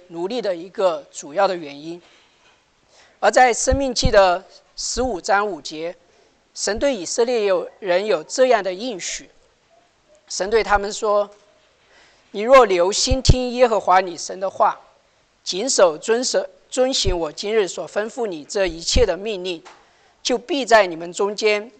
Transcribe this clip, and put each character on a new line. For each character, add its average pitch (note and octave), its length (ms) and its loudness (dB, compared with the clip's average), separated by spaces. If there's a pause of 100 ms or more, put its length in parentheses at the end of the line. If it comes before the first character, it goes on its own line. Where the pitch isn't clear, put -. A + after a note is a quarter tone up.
奴 E3+ 180 -8
隶 A#3+ 140 -6
的 G3 140 -4
一 F3+ 140 -14
个 E3+ 420 -2
主 - 220 -16
要 G3 140 2
的 F#3 80 -2
原 C#3+ 260 -14
因。 E3+ 200 -14 (1200)
而 G#3+ 120 2
在 B3+ 220 6
申 C4 220 0
命 C4+ 180 -2
记 B3+ 180 0
的 F#3+ 320 4 (320)
十 - 260 -6
五 C4 180 -4
章 - 280 0
五 E3+ 120 -8
节， E3 360 -10 (580)
神 G#3 240 -4
对 C#4 180 0
以 F3+ 80 -8
色 A#3+ 200 -2
列 A#3 220 0
有， F#3 220 0 (120)
人 F#3+ 260 0
有 A3+ 180 0
这 - 220 2
样 A3+ 180 2
的 F#3 80 -4
应 G3+ 280 -8
许。 - 300 -12 (1000)
神 F#3 220 -6
对 G#3+ 140 2
他 G3+ 140 2
们 G3+ 160 -4
说 G#3 340 0 (1000)
：“你 G3+ 120 -8
若 B3 240 8
留 F#3 260 2
心 C4 280 0
听 B3+ 300 4
耶 A#3+ 180 2
和 G#3+ 120 0
华 F#3 200 4
你 F3+ 160 -4
神 F#3 240 -12
的 F#3+ 80 -4
话， F#3+ 320 0 (640)
谨 G3+ 240 -6
守 F3+ 300 4
遵 A3+ 260 -2
守， - 240 -2 (220)
遵 C4 240 0
行 F#3 240 0
我 D#3 140 -4
今 G#3 240 -6
日 G3+ 120 2
所 E3 220 -10
吩 G#3 180 -4
咐 A3+ 200 -6
你 D#3+ 160 -8
这 F#3+ 240 -2
一 E3 120 -8
切 A#3+ 240 2
的 F#3 140 0
命 G3 260 -8
令， F3 200 -8 (580)
就 B3 160 -2
必 C4 260 -6
在 G#3 220 6
你 E3+ 100 -6
们 E3+ 160 -10
中 G3+ 240 -2
间 G#3 440 -2